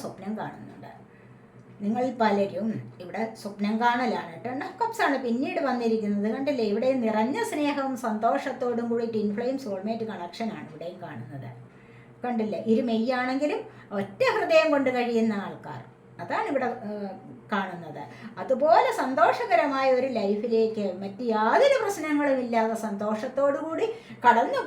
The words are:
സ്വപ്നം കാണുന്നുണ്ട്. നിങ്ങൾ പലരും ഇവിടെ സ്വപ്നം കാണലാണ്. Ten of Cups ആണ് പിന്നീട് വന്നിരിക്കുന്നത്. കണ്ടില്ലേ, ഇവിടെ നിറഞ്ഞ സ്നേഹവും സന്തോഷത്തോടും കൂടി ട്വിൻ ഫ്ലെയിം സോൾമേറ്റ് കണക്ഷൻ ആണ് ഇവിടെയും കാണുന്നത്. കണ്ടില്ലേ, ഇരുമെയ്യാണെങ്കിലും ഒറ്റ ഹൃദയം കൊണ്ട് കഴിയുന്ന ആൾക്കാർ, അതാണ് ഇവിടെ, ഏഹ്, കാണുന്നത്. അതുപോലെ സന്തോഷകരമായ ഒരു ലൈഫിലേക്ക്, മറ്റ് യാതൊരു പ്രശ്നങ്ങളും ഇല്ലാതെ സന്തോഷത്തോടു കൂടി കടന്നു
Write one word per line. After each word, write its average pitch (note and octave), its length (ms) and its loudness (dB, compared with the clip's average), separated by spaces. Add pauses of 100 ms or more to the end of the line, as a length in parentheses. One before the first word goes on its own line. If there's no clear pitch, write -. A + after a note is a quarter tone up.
സ്വപ്നം G3 360 -8
കാണുന്നുണ്ട്. - 540 -12 (920)
നിങ്ങൾ A#3+ 200 0 (180)
പലരും G3+ 480 2 (320)
ഇവിടെ F#3+ 400 -6
സ്വപ്നം G3+ 400 -2
കാണലാണ്. A#3+ 520 0 (120)
Ten C4+ 220 -6
of - 120 -12
Cups A4 280 -2
ആണ് C#4 180 2
പിന്നീട് C#4+ 440 0
വന്നിരിക്കുന്നത്. A3 640 0
കണ്ടില്ലേ, C#4 300 0
ഇവിടെ A3+ 280 2 (100)
നിറഞ്ഞ A3+ 480 2
സ്നേഹവും C#4 460 0 (100)
സന്തോഷത്തോടും A#3+ 840 0
കൂടി A#3 160 0
ട്വിൻ G#3 300 -2
ഫ്ലെയിം B3+ 300 -2
സോൾമേറ്റ് G#3 460 -4
കണക്ഷൻ F#3+ 460 -6
ആണ് C#3+ 120 -12
ഇവിടെയും D#3+ 360 -12
കാണുന്നത്. B2 440 -12 (760)
കണ്ടില്ലേ, A3 380 -2 (100)
ഇരുമെയ്യാണെങ്കിലും B3+ 880 2 (380)
ഒറ്റ G3+ 220 -4 (140)
ഹൃദയം E4 360 4
കൊണ്ട് C#4 260 2
കഴിയുന്ന A3+ 360 2
ആൾക്കാർ, D#3+ 480 -8 (420)
അതാണ് G4 280 -2
ഇവിടെ, C4+ 140 0
ഏഹ്, G#3 460 -6 (400)
കാണുന്നത്. E3+ 500 -4 (400)
അതുപോലെ D#4 480 6 (120)
സന്തോഷകരമായ D4+ 840 4 (100)
ഒരു C4 100 2
ലൈഫിലേക്ക്, G#3+ 800 2 (160)
മറ്റ് G3 220 -8 (120)
യാതൊരു F4 480 6
പ്രശ്നങ്ങളും D4 600 0
ഇല്ലാതെ A3+ 300 2 (120)
സന്തോഷത്തോടു A3 800 0
കൂടി D#4+ 200 -2 (380)
കടന്നു B3 440 6